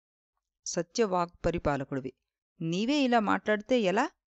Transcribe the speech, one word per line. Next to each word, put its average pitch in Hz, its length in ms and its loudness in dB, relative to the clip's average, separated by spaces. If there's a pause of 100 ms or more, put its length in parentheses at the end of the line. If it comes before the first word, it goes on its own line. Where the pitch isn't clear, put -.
(680)
సత్యవాక్ 180 640 -2 (140)
పరిపాలకుడివి, 139 680 -2 (480)
నీవే 185 340 0
ఇలా 247 260 4
మాట్లాడితే 208 600 0
ఎలా? 208 300 0 (240)